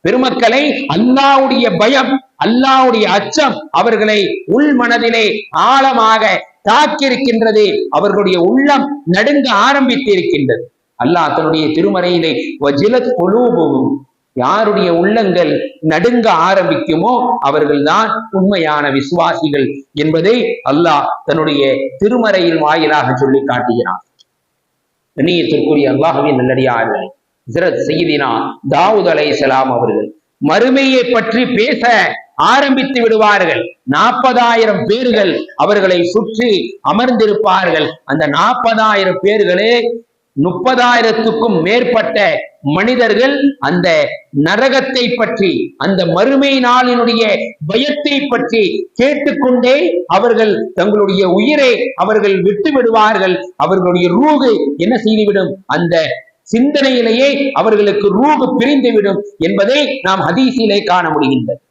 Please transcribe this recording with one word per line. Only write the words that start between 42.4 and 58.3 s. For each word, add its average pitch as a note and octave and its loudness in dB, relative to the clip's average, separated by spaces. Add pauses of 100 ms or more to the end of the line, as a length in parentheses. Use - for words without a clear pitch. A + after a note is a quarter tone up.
மனிதர்கள் A#3+ 0
அந்த D#3+ 0 (360)
நரகத்தை B3 0
பற்றி, G3 -2
அந்த F#3 -2
மறுமை C4+ 2
நாளினுடைய A#3+ 2 (300)
பயத்தை C#4+ -2
பற்றி A3+ -2
கேட்டுக்கொண்டே C4 0
அவர்கள் G#3+ 0
தங்களுடைய G3 0
உயிரை A#3+ 0
அவர்கள் G3 0
விட்டு G#3 0
விடுவார்கள். G#3+ 2 (180)
அவர்களுடைய F3+ 0
ரூஹு B3+ 2 (220)
என்ன G3+ 0
செய்துவிடும்? G#3 0
அந்த E3 0 (440)
சிந்தனையிலேயே B3+ 2 (220)
அவர்களுக்கு G3+ 2
ரூஹு C4 0 (100)